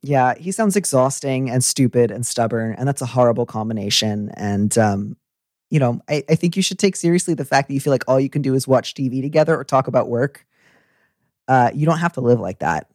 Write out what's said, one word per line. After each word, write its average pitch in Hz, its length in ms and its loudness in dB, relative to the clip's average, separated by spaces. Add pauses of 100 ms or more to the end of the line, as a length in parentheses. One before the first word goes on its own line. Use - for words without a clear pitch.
Yeah, 131 340 2
he 175 140 -8
sounds 208 240 0
exhausting 135 720 0
and 123 140 0
stupid 120 480 2
and 117 140 -8
stubborn, 113 520 -2
and 131 100 -4
that's 123 140 -4
a 131 60 -6
horrible 120 400 2
combination. 107 880 -2
And, 101 400 0
um, 104 400 0 (540)
you 156 80 2
know, 120 280 0
I, 147 220 -2
I 165 60 6
think 175 200 -2
you 190 60 -2
should 185 160 -4
take 196 180 2
seriously 170 380 0
the 143 100 -4
fact 139 240 0
that 147 60 -8
you 135 60 0
feel 139 120 0
like 123 160 0
all 135 120 4
you 135 100 0
can 135 140 -4
do 131 100 0
is 131 140 0
watch 127 260 2
T 131 160 -4
V 131 140 -4
together 151 340 2
or 131 60 -8
talk 131 240 0
about 127 200 0
work. 120 380 -2 (1000)
Uh, 127 260 4
you 147 120 -2
don't 165 140 2
have 170 140 -2
to 127 80 -6
live 120 180 4
like 95 200 -8
that. 78 360 -4